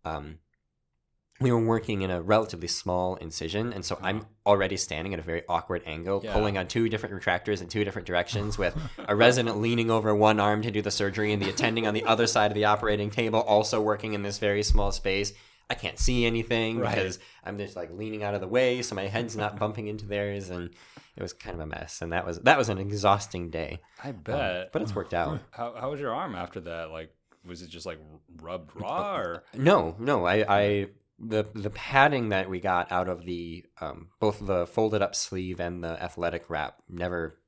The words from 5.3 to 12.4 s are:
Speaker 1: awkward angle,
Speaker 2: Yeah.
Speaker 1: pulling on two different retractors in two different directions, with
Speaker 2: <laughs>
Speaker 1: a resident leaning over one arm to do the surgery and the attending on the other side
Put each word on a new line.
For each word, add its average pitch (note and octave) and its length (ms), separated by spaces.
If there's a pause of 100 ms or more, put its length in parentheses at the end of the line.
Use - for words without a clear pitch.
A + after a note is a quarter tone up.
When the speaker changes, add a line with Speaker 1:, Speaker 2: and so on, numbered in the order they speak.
Speaker 1:
awkward F2 380
angle, E2+ 380
Speaker 2:
Yeah. G#2+ 100
Speaker 1:
pulling G#2 240
on F2+ 100
two A2+ 220
different G2+ 260
retractors F#2 460
in F2 80
two G#2 160
different F#2+ 220
directions, G#2 500
with F2+ 180
Speaker 2:
<laughs> - 320
Speaker 1:
a G#2 80
resident A#2 460
leaning A#2 280
over A2 240
one G#2+ 280
arm G#2+ 220
to A2+ 80
do G#2 100
the G2 100
surgery G#2 400
and G2+ 100
the G2 80
attending A2+ 380
on G#2 60
the A2 100
other A#2 240
side G#2+ 240